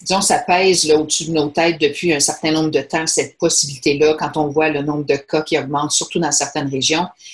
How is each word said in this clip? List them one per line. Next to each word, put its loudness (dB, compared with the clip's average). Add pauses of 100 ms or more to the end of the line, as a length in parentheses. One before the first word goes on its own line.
disons, 0
ça 2
pèse, 2
là, 6
au-dessus -2
de -4
nos 0
têtes 0
depuis 0
un 0
certain -2
nombre 2
de 0
temps, -4
cette -2
possibilité-là, 2
quand -6
on 0
voit 0
le -2
nombre -4
de 2
cas -2
qui 0
augmente, -2
surtout -2
dans 0
certaines -2
régions. 0 (260)